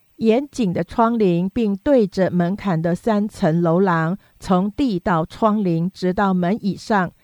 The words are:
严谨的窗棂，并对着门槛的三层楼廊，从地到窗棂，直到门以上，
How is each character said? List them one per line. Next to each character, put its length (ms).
严 340
谨 240
的 100
窗 320
棂， 380
并 220
对 320
着 240
门 240
槛 260
的 140
三 320
层 340
楼 180
廊， 380
从 320
地 280
到 240
窗 380
棂， 300
直 220
到 200
门 280
以 140
上， 360